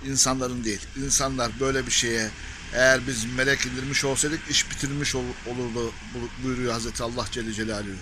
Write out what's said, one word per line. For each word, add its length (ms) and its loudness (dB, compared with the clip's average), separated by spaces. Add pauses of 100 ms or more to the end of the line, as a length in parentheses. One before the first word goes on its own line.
İnsanların 580 2
değil. 180 -2 (160)
İnsanlar 600 2
böyle 260 2
bir 60 -2
şeye, 380 2 (440)
eğer 340 6
biz 180 -2
melek 400 2
indirmiş 400 0
olsaydık 340 2 (100)
iş 220 2
bitirmiş 440 -2
ol-, 200 -2 (120)
olurdu 460 -2 (200)
bu-, 300 -6
buyuruyor 300 0
Hazreti 300 -4
Allah 280 -2
Celle 220 -4
Celaluhu. 480 -4